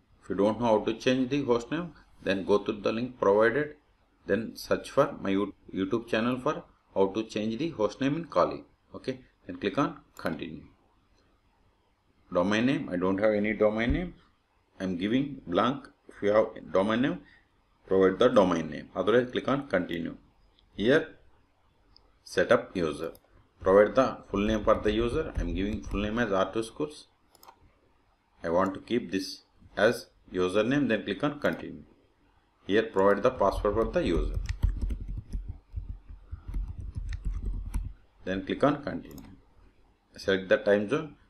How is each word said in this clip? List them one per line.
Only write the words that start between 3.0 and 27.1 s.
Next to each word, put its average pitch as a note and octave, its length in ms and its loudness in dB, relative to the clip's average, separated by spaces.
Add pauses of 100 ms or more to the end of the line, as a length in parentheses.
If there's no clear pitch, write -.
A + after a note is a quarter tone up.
provided, A2+ 560 4 (520)
then G#2+ 280 -2
search - 360 -4
for - 280 2
my G2 120 -4
You-, G2 240 -2 (180)
YouTube F#2+ 340 -2
channel A#2+ 320 -2
for D3+ 240 -4 (300)
how G2 140 2
to G#2 160 -4
change A2+ 340 -6
the D#3+ 120 -4
host G#2 300 -2
name C#3 160 0
in E3+ 100 -6
Kali. D#2 380 0 (300)
Okay, B2 260 -10 (280)
then F2+ 80 -12
click G2+ 240 -4
on E3 220 -4 (140)
continue. D#2 500 -8 (1700)
Domain G2+ 360 2
name, - 240 0
I F2+ 40 -4
don't F#2 220 0
have G#2+ 160 2
any G#2 200 0
domain G#2+ 400 2
name. F3 200 -4 (680)
I'm F#2 180 -4
giving B2+ 480 -2
blank. G#2+ 420 0 (200)
If - 140 -14
you G2+ 100 2
have - 400 2
domain G#2+ 300 2
name, E3 200 -2 (640)
provide F#2 320 4
the A#2+ 120 6
domain F2 400 4
name. D2 260 -12
Otherwise, A2+ 360 2
click F#2+ 160 -4
on B2 200 -2
continue. E2+ 480 -2 (600)
Here, C3+ 380 2 (1080)
setup - 540 2
user. D#2 340 -2 (480)
Provide G2+ 360 6
the B2 240 2 (120)
full G2 80 0
name G#2+ 240 0
for G#2+ 120 6
the G#2 160 0
user. A#2+ 460 -2
I'm E2+ 160 -2
giving G2+ 280 -4
full G2+ 200 -4
name G#2+ 180 -4
as A2+ 120 0
R F#2+ 220 0
two A2+ 100 -2
Schools. - 440 -8 (1300)